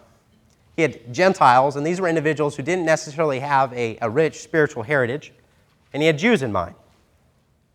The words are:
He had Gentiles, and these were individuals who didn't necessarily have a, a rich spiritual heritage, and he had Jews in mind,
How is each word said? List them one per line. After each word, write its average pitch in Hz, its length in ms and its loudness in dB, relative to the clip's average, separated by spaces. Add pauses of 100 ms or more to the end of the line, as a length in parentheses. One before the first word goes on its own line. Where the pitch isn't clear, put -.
(760)
He 170 60 0
had 123 300 -4
Gentiles, 139 640 4
and 143 100 -4
these 180 140 -4
were 185 80 -2
individuals 151 480 0
who 185 60 -8
didn't 170 240 -4
necessarily 151 540 -2
have 135 320 0
a, 117 280 -4
a 117 80 -2
rich 139 320 -2
spiritual 143 440 -2
heritage, 135 480 -2 (600)
and 139 100 -4
he 156 40 2
had 160 120 2
Jews 202 220 2
in 123 120 -4
mind, 87 240 -4 (1000)